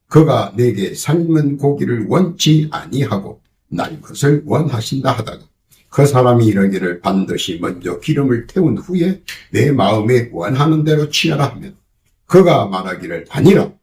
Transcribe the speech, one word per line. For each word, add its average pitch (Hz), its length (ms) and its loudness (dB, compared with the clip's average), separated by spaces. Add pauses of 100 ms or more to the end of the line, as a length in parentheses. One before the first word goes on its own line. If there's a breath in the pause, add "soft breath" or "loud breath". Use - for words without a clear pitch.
그가 123 480 4
내게 107 380 0
삶은 151 640 0
고기를 123 500 -2
원치 156 640 2
아니하고 110 680 -6 (280)
날 147 320 -8
것을 147 440 0
원하신다." 135 680 -2
하다가 - 280 -8 (500 soft breath)
그 139 160 2
사람이 123 400 4
이르기를 95 560 0
"반드시 90 580 -2
먼저 87 400 -8
기름을 135 480 -2
태운 156 300 0
후에 180 460 -2 (280 loud breath)
내 143 200 2
마음에 110 600 2
원하는 147 520 0
대로 151 260 0
취하라." 143 420 -2
하면 - 260 -18 (500)
그가 175 400 4
말하기를 - 640 -8
"아니라 - 540 2